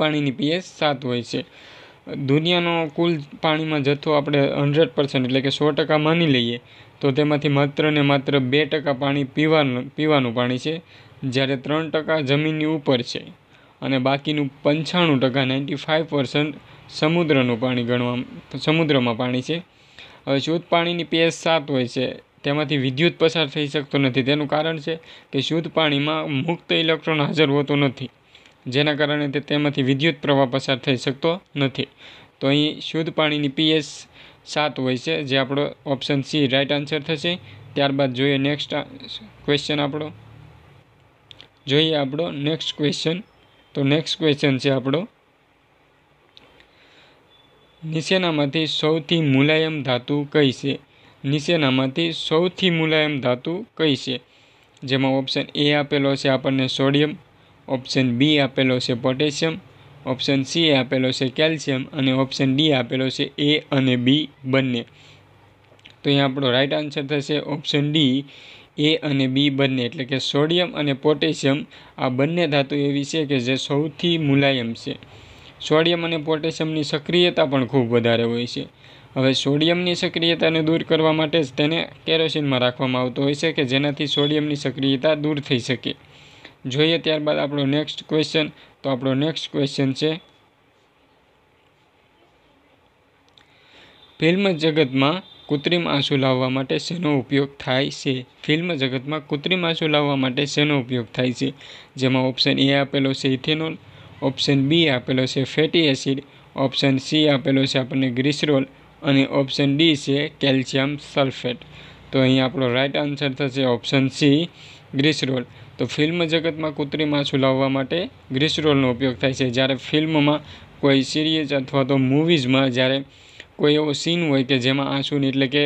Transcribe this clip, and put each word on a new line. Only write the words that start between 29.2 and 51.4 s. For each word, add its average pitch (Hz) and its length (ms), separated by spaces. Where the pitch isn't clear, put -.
તે, 147 60
તેમાંથી 143 500
વિદ્યુત 147 340
પ્રવાહ 139 280
પસાર 135 320
થઈ 131 200
શકતો 139 260
નથી. 139 280
તો - 100
અહીં 147 400
શુદ્ધ 160 300
પાણીની 147 400
પી 156 200
એચ 147 80
સાત 151 260
હોય 127 260
છે, 160 100
જે 131 100
આપણો 139 260
ઓપ્શન 139 360
સી 151 240
રાઇટ 139 200
આન્સર 147 340
થશે. 165 260
ત્યારબાદ 139 440
જોઈએ 139 200
નેક્સ્ટ 143 400
આ 139 60
ક્વેશ્ચન 147 400
આપણો, 147 220
જોઈએ 156 300
આપણો 143 240
નેક્સ્ટ 156 320
ક્વેશ્ચન. 156 400
તો 147 100
નેક્સ્ટ 147 340
ક્વેશ્ચન 143 440
છે 143 100
આપણો, 135 280
નીચેનામાંથી 156 840
સૌથી 160 420
મુલાયમ 156 420
ધાતુ 127 300
કઈ 143 280
છે? 139 140
નીચેનામાંથી 147 800